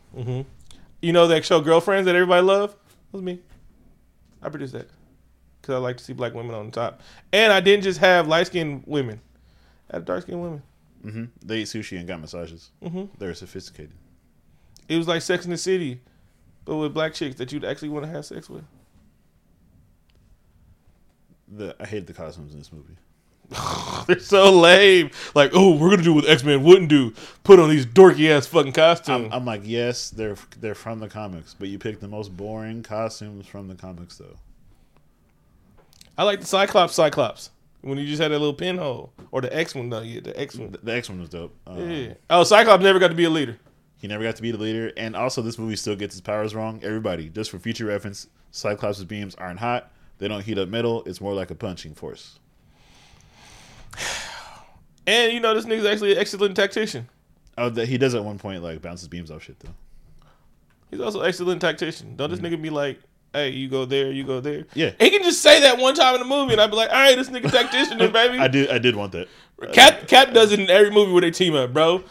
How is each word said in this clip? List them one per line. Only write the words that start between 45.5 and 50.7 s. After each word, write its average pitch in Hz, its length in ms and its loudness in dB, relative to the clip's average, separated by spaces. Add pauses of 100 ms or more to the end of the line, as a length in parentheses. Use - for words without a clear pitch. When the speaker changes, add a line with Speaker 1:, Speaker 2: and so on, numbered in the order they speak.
Speaker 2:
movie 110 180 -8
still 104 180 -6
gets 101 200 -10
his 95 60 -18
powers 107 340 -6
wrong. 110 280 -10
Everybody, 98 460 -8
just 107 220 -10
for 92 80 -16
future 113 260 -8
reference, 101 420 -8 (240)
Cyclops' 104 540 -8
beams 104 300 -14
aren't 90 240 -14
hot. 120 320 -6 (260)
They 98 100 -8
don't 104 160 -8
heat 107 140 -8
up 95 120 -4
metal. 117 360 -4